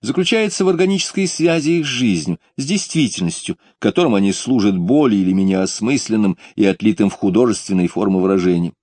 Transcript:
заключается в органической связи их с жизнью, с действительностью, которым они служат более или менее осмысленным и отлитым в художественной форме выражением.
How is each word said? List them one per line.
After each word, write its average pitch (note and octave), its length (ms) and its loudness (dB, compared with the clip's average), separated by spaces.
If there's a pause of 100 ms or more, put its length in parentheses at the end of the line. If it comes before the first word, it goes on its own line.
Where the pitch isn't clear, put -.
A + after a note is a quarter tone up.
заключается F#3+ 640 -2
в F3+ 40 2
органической F#3 580 0
связи E3 540 0
их D3+ 60 -4
с - 20 -6
жизнью, F#2+ 500 0 (180)
с C#3 80 -6
действительностью, C3+ 920 -4 (220)
которым B2 340 2
они G2 180 2
служат G#2 460 0
более G#2+ 440 2
или F#2 100 0
менее F#2+ 260 2
осмысленным G#2+ 800 -2 (160)
и G#2+ 100 2
отлитым G2+ 460 2
в - 40 -12
художественной G2 720 0
форме F#2+ 320 0
выражением. F2+ 640 0